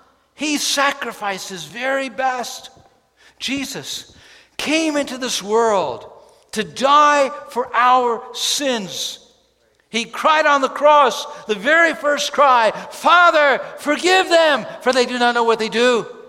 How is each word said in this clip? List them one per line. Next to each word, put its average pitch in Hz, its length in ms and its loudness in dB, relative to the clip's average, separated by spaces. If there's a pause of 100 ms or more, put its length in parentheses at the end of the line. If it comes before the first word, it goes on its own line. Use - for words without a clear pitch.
(360)
He 294 220 -4
sacrificed 233 880 -4
His 180 160 -12
very 262 460 -6
best. 254 600 -6 (720)
Jesus - 720 -8 (440)
came 311 400 -2
into 262 200 -6
this 247 240 -6
world 196 720 -2 (400)
to 214 140 -6
die 285 640 4 (200)
for - 240 -6
our 247 640 2
sins. 214 840 -4 (720)
He 226 160 -4
cried 302 420 0
on 285 140 2
the 254 80 -2
cross, 294 560 4 (200)
the 214 80 -2
very 302 400 2
first 285 400 -4
cry, 247 380 4 (180)
"Father, 320 680 4 (180)
forgive 339 500 0
them, 311 380 2 (160)
for 247 100 0
they 247 140 4
do 247 140 -4
not 240 160 2
know 240 80 2
what 226 160 2
they 220 100 -4
do." 233 380 0 (220)